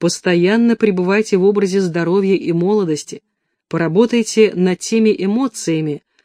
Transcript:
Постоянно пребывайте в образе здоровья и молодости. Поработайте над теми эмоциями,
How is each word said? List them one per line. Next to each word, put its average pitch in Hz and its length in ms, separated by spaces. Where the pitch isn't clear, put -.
Постоянно 190 760
пребывайте 196 600
в 180 80
образе 196 380
здоровья 180 520
и - 180
молодости. 175 680
Поработайте 208 840
над 180 240
теми 220 380
эмоциями, 175 880